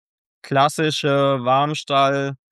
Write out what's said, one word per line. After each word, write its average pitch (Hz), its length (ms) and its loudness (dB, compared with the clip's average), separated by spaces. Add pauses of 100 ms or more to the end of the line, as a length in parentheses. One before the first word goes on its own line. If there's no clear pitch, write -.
(420)
klassischer 139 1000 0
Warmstall, 139 920 0 (160)